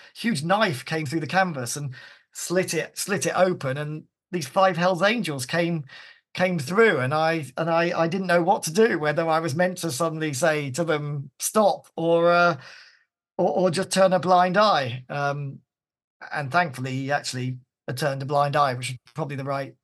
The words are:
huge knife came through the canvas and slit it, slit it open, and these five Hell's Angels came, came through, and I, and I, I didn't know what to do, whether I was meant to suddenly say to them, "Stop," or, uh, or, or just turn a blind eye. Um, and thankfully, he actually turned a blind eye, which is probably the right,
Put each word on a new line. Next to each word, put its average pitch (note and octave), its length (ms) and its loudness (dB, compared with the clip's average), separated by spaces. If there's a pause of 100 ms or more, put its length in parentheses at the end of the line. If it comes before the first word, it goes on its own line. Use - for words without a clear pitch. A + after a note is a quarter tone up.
(140)
huge F3+ 300 -4
knife F#3 400 0
came D#3+ 220 -4
through D#3 140 -4
the D3+ 60 -6
canvas D#3 500 -2
and C#3+ 160 -8 (400)
slit F3 400 -2
it, D#3 240 -6
slit F3 300 -4
it D#3+ 80 -2
open, E3+ 440 0
and D3+ 260 -8 (260)
these E3 160 -6
five F#3+ 300 4
Hell's F3 260 0
Angels F#3 440 0
came, E3 380 -2 (500)
came F3+ 240 0
through, F3+ 400 4
and B2+ 160 -2
I, D#3+ 320 0 (100)
and E3 140 -2
I, E3+ 280 2
I E3 100 2
didn't F#3+ 180 -4
know F3 160 4
what F#3 220 2
to E3 60 -4
do, G#3+ 280 4
whether D3+ 280 0
I D#3+ 140 2
was E3 140 -2
meant F3+ 240 0
to E3+ 120 -4
suddenly D#3 440 -2
say D3+ 380 0
to E3+ 120 -2
them, D3 540 -4
"Stop," - 480 2 (100)
or, E3+ 340 4
uh, F3 280 4 (800)
or, F3+ 120 2
or F3+ 200 2
just F#3 200 -4
turn F#3+ 220 4
a F#3 60 4
blind F3+ 400 4
eye. C#3+ 500 2
Um, C#3+ 520 -6 (720)
and C#3+ 180 -6
thankfully, C3 420 0
he C3+ 200 -4
actually B2+ 440 -4 (380)
turned C3+ 260 -4
a C#3 60 -8
blind C#3+ 300 2
eye, C#3+ 180 2
which B2 160 -8
is B2 60 -10 (180)
probably C#3+ 220 -6
the C3+ 80 -8
right, C#3 400 -6